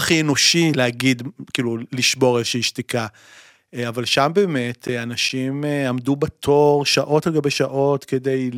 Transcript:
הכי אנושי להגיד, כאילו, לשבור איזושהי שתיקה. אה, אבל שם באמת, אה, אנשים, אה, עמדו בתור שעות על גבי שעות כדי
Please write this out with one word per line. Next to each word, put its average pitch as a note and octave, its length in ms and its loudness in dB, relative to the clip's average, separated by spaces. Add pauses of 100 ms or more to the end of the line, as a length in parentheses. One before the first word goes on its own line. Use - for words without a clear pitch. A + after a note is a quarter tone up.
הכי E3 180 2
אנושי D#3 540 2
להגיד, B2 480 0 (300)
כאילו, A#2+ 240 -4 (160)
לשבור B2+ 460 0
איזושהי A#2 240 -4
שתיקה. A#2 440 -4 (680)
אה, A#2+ 140 -6
אבל A#2 160 -6
שם C#3+ 300 2
באמת, C#3+ 560 0
אה, A#2+ 120 -4
אנשים, C3 640 -4
אה, C#3+ 240 -2
עמדו B2+ 280 0
בתור D3 680 2
שעות D3 400 2
על E3+ 60 0
גבי C#3+ 180 0
שעות C#3 540 0
כדי C3 540 -2